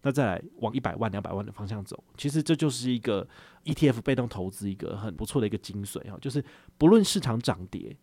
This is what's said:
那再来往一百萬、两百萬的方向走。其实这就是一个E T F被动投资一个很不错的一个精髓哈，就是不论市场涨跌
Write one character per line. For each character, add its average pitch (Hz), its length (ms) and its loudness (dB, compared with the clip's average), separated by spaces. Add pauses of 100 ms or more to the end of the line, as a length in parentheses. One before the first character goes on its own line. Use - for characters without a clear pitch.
那 139 60 2
再 131 160 2
来 87 160 0 (140)
往 110 180 -2
一 135 60 0
百 92 160 -4
萬、 110 160 0
两 98 100 -4
百 - 80 -6
萬 101 160 -4
的 101 60 -12
方 104 120 -10
向 101 200 -6
走。 - 180 -14 (140)
其 - 120 -4
实 151 140 0
这 160 140 2
就 156 120 2
是 123 220 -2
一 123 80 2
个 104 260 0 (380)
E 151 100 -4
T 147 160 4
F 117 140 2
被 135 140 2
动 123 120 -2
投 95 220 -6
资 101 180 -6
一 98 60 -4
个 - 220 -8
很 101 180 -8
不 90 100 -6
错 135 160 -2
的 107 60 2
一 101 40 0
个 110 60 -4
精 101 280 -8
髓 - 260 -10
哈， 95 100 -12
就 - 80 -6
是 131 160 -2 (320)
不 156 120 8
论 214 160 10
市 190 160 0
场 117 180 0
涨 90 300 -2
跌 95 340 -12